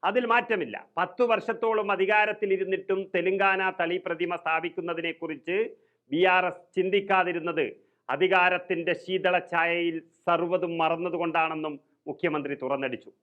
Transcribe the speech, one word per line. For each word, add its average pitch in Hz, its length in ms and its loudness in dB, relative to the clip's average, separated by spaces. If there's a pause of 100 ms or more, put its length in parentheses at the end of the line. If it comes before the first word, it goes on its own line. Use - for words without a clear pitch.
അതിൽ 208 300 0
മാറ്റമില്ല. 214 440 0 (220)
പത്തു 175 320 0
വർഷത്തോളം 220 640 0
അധികാരത്തിലിരുന്നിട്ടും 190 1040 0 (140)
തെലങ്കാന 190 480 2 (180)
തളി 170 160 0 (100)
പ്രതിമ 170 360 -4
സ്ഥാപിക്കുന്നതിനെക്കുറിച്ച് 165 1120 -4 (540)
ബി 151 100 0 (140)
ആർ 180 140 4
എസ് - 160 -10 (120)
ചിന്തിക്കാതിരുന്നത് 180 920 0 (420)
അധികാരത്തിൻ്റെ 180 840 2 (100)
ശീതള 180 340 0 (160)
ഛായയിൽ 170 440 0 (300)
സർവ്വതും 175 540 0
മറന്നതുകൊണ്ടാണെന്നും 165 920 0 (340)
മുഖ്യമന്ത്രി 151 540 -4
തുറന്നടിച്ചു. 131 480 -4 (120)